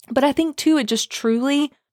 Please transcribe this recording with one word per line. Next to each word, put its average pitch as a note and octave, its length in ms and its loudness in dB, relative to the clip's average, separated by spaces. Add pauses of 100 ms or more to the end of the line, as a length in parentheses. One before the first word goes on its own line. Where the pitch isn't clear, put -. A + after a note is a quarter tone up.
(100)
But B3+ 140 0
I C#4+ 80 2
think, D#4+ 240 -2
too, D#4 220 2
it B3 60 0
just - 260 -4
truly C4+ 600 0 (200)